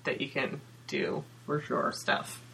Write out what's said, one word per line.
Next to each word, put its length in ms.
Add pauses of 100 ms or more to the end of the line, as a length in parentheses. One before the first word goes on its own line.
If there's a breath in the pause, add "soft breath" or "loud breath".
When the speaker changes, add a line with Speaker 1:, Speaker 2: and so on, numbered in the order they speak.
Speaker 1:
that 180
you 80
can 320 (240)
do 380 (240)
Speaker 2:
For 120
sure. 320
Speaker 1:
stuff. 480 (140)